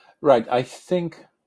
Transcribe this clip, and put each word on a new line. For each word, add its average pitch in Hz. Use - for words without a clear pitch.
Right. 127
I 127
think -